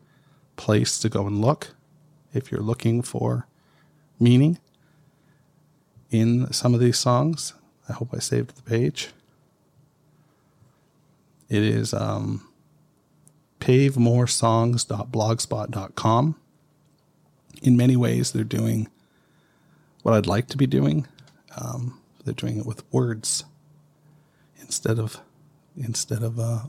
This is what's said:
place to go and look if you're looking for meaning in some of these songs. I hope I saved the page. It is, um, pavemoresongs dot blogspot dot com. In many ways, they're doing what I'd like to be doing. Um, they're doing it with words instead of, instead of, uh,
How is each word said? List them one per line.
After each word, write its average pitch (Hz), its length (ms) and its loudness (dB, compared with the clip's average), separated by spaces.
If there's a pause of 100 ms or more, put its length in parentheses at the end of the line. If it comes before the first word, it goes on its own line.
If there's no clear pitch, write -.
(560)
place 110 440 2
to 110 100 -2
go 101 160 -2
and 101 160 -2
look - 340 -2 (580)
if - 180 -6
you're - 100 -4
looking 117 400 0
for 120 460 -4 (720)
meaning 127 400 4 (1500)
in 120 440 2
some 123 200 2
of 117 60 2
these 120 180 2
songs. 135 560 0 (360)
I 123 40 -8
hope 123 200 -10
I - 60 -6
saved 120 360 -4
the - 60 -20
page. 120 480 -2 (2500)
It 107 140 2
is, 110 300 0
um, 107 540 -4 (1120)
pavemoresongs 120 1300 2
dot 104 240 -6
blogspot 110 600 -2
dot 101 240 -8
com. 123 400 2 (1300)
In 123 160 6
many 123 180 4
ways, 120 360 0
they're 113 120 -2
doing 113 460 -2 (1120)
what 113 120 2
I'd 107 140 4
like 104 200 -2
to - 100 -8
be 135 100 2
doing. 135 400 0 (480)
Um, 123 460 -10 (240)
they're 120 80 -4
doing 117 240 -6
it 110 80 -6
with 113 260 -12
words 120 540 -2 (1120)
instead - 400 -4
of, 110 220 -8 (560)
instead 117 460 -6
of, 113 160 -4
uh, 113 300 -4